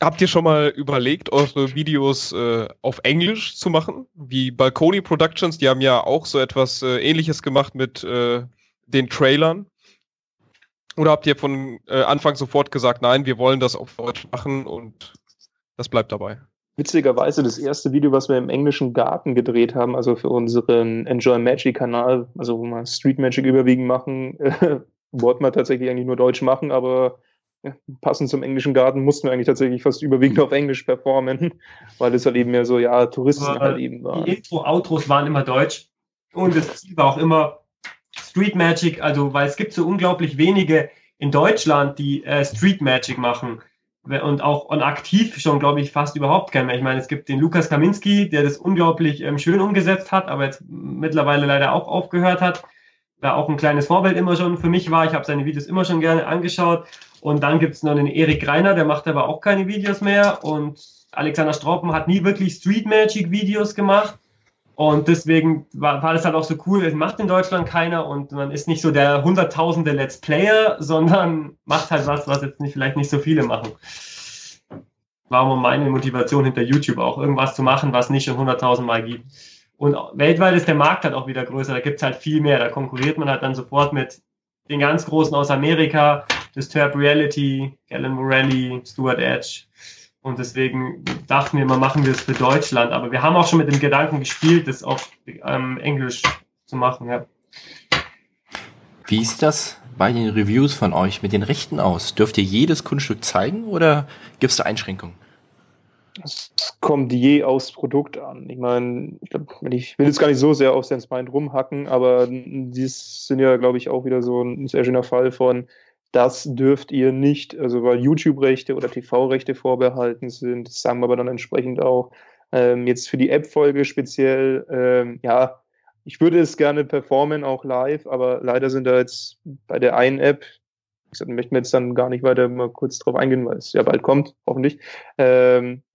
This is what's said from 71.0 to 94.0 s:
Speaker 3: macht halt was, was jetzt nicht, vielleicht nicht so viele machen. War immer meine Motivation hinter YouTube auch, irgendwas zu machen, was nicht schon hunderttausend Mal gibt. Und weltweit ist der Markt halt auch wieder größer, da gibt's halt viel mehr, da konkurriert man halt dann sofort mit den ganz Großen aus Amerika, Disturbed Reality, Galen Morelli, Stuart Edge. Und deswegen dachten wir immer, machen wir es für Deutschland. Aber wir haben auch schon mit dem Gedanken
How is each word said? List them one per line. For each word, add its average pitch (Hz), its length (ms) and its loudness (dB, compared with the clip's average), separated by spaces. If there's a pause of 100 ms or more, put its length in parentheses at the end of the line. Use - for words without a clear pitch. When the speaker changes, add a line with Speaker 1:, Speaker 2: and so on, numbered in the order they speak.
Speaker 3:
macht 151 260 -2
halt 139 160 0
was, 143 200 -4
was 139 140 0
jetzt 139 180 -8
nicht, 143 140 -6
vielleicht 135 240 -4
nicht 143 140 -2
so 143 80 0
viele 156 240 2
machen. - 280 -4 (1600)
War 127 160 4
immer 135 120 0
meine 131 340 2
Motivation 131 540 0
hinter 131 180 0
YouTube 135 340 0
auch, 120 220 -2
irgendwas 135 360 0
zu 143 60 -4
machen, 135 320 2
was 123 160 0
nicht 135 160 0
schon 127 120 -4
hunderttausend 123 500 0
Mal 113 160 -2
gibt. 117 220 -12 (520)
Und 143 180 2 (180)
weltweit 165 420 4
ist 175 120 0
der 165 80 4
Markt 160 280 2
halt 143 100 -2
auch 131 140 -6
wieder 131 180 -6
größer, 135 280 -6
da 127 60 -2
gibt's 143 220 -4
halt 131 140 -2
viel 156 260 -2
mehr, 143 160 4
da 117 120 -2
konkurriert 135 500 -4
man 139 100 -2
halt 135 140 -2
dann 135 100 -2
sofort 139 400 -2
mit - 300 -4 (480)
den 147 80 -2
ganz 156 260 0
Großen 156 300 0
aus 143 160 0
Amerika, 147 760 2 (300)
Disturbed 143 400 0
Reality, 143 840 0 (140)
Galen 131 220 -6
Morelli, 131 760 0
Stuart 127 320 -4
Edge. - 460 -4 (560)
Und 127 180 -8
deswegen 131 640 -4 (240)
dachten 143 300 0
wir 139 80 2
immer, 131 120 2
machen 135 280 2
wir 131 80 2
es 123 80 -6
für - 100 -4
Deutschland. 127 640 0
Aber 120 180 -4
wir 127 100 -2
haben 160 140 2
auch 170 100 6
schon 170 140 4
mit 147 100 2
dem 139 120 2
Gedanken 147 380 0